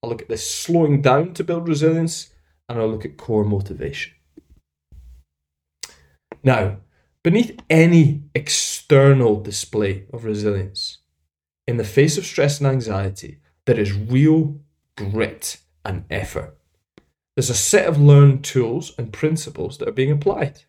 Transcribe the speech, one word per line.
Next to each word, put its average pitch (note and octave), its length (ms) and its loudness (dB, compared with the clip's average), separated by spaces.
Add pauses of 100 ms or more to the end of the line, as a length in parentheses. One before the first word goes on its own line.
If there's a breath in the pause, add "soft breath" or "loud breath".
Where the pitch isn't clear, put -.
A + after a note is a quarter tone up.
I'll A#2 80 -10
look A2+ 120 -8
at - 80 -20
this A2+ 200 -6
slowing D#3 520 2
down C#3+ 320 2
to F#3+ 100 -8
build E3+ 240 -6
resilience. D#3+ 600 -2 (380)
And A#2+ 120 -6
I'll A2+ 100 0
look G#2+ 160 -10
at - 120 -14
core G#2+ 280 -2
motivation. F#2+ 680 -6 (2250 soft breath)
Now, G#2 340 0 (460)
beneath G#3+ 360 2 (100)
any D#3+ 540 6 (100)
external C3+ 1040 2
display G2+ 720 -6
of A2+ 140 -14
resilience, G#2 760 -6 (680)
in A#2+ 100 -4
the A2+ 60 -2
face C#3 340 2
of G3 80 -8
stress C#3+ 340 -2
and C#3+ 80 0
anxiety, G2+ 720 -4 (260)
there A#2 140 2
is G2+ 140 -2
real C#3+ 680 0 (360)
grit - 640 -6 (260)
and G2 260 -8
effort. - 480 -10 (800)
There's B2+ 140 -2
a B2 60 -4
set - 320 0
of D#3 120 0
learned C#3+ 440 8
tools B2+ 540 -4
and A#2 140 -10
principles D#3 680 -6
that - 100 -8
are A#2 40 -6
being C3 200 -2
applied. D3+ 580 -2